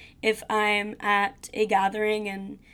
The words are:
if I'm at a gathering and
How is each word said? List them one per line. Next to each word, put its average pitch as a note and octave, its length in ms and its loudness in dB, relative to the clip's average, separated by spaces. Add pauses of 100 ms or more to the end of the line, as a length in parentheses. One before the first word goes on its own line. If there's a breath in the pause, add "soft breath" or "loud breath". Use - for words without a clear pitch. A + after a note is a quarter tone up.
(200 loud breath)
if A3 300 0
I'm G#3 500 0
at G3+ 540 0
a - 100 2
gathering G#3+ 640 0
and G3 300 -10 (160 soft breath)